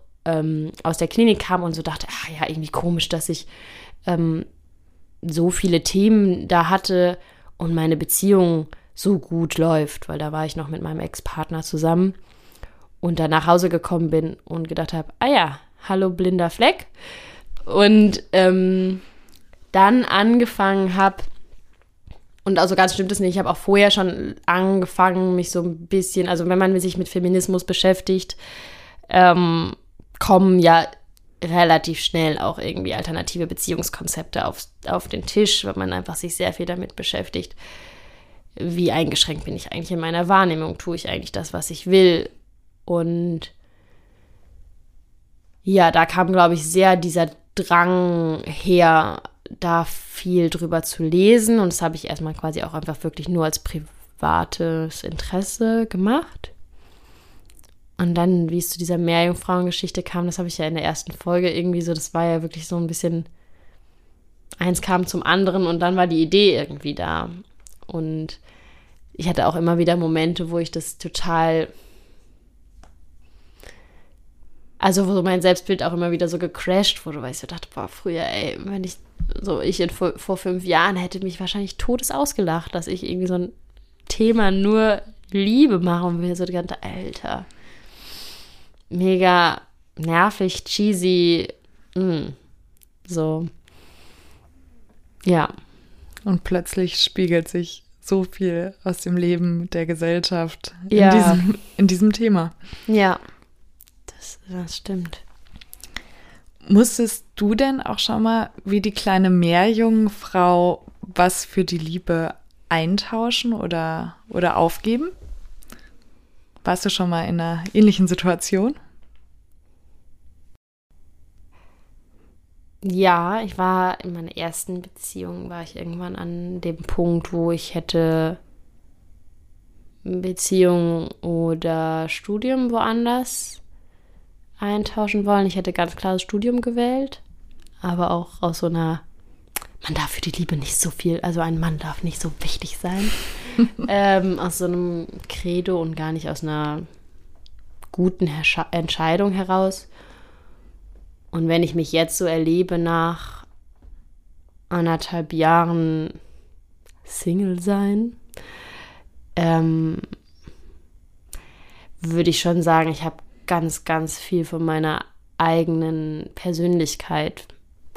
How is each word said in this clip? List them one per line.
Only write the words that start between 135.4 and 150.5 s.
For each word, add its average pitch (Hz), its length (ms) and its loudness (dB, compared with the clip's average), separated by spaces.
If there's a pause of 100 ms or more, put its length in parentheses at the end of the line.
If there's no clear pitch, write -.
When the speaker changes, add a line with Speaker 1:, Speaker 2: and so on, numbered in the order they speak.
Speaker 1:
Ich 185 120 -2
hätte 180 160 -4
ganz 175 220 -2
klar 190 180 -4
das 185 100 -2
Studium 240 380 -2
gewählt, 247 600 -2 (600)
aber 175 280 -2
auch 175 320 -6
aus 170 180 -2
so - 60 -2
einer, 165 380 -2 (800)
man 156 100 -8
darf 151 160 -2
für - 120 -10
die 165 100 -6
Liebe 165 260 -4
nicht 139 200 -6
so - 120 -2
viel, 170 320 -4
also 170 180 -4
ein 165 200 -2
Mann 165 180 -2
darf 156 240 -10
nicht 165 180 -6
so 160 200 -6
wichtig - 400 -4
sein, 190 320 -2 (360)
Speaker 2:
<laughs> - 420 -4
Speaker 1:
ähm, 190 500 2
aus 175 180 -4
so 185 80 -4
einem 175 400 -4 (240)
Credo 180 500 -4
und 160 160 -6
gar 156 180 -6
nicht 156 180 -8
aus 147 100 -8
einer 151 400 -6 (1080)
guten 185 340 0
Herscha-, 156 460 -2
Entscheidung 170 640 0
heraus. 190 540 -2 (1500)